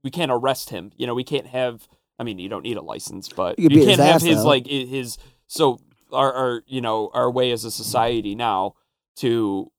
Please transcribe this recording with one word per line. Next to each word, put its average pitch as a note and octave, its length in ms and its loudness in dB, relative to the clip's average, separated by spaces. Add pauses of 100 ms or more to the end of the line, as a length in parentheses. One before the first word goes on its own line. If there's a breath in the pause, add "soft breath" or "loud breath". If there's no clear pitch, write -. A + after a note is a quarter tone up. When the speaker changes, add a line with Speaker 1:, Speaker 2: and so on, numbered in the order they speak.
Speaker 1:
we C3+ 80 -8
can't E3 200 -2
arrest B2+ 380 0
him. G2 260 -12
You B2 120 -6
know, A#2+ 80 -4
we B2 80 -4
can't C#3 240 -6
have, B2 400 -6 (320)
I A#2+ 40 -8
mean, A2+ 140 -8
you F2+ 120 -12
don't G2+ 120 -8
need A2+ 160 -6
a E2+ 60 -10
license, E2+ 460 -12
but F2+ 280 -4
Speaker 2:
You E3+ 100 4
could C#3+ 80 8
Speaker 1:
you D#3+ 60 12
Speaker 2:
beat C3 60 8
Speaker 1:
can't G2+ 120 6
Speaker 2:
his C#3+ 80 6
Speaker 1:
have E3 100 8
Speaker 2:
ass, D#3 40 2
Speaker 1:
his, E3 160 2
Speaker 2:
though. C#3 100 2
Speaker 1:
like, C3+ 200 4
i-, C#3 180 -4
his, B2+ 320 -8 (300 soft breath)
so C3+ 320 0 (340)
our, C3+ 180 2
our, B2 360 -2
you C3 140 -6
know, A2 340 -2
our B2 160 2
way B2+ 200 0
as A#2 140 -6
a A2+ 60 -8
society A2+ 640 -2
now G2+ 400 -2 (420)
to A2 600 -2